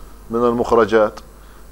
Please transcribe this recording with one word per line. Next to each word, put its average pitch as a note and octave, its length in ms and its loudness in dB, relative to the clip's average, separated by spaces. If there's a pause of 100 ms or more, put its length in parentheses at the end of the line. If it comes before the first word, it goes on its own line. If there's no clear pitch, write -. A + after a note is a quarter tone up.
(300)
من A#2 140 -2
المخرجات، A2+ 760 0 (520)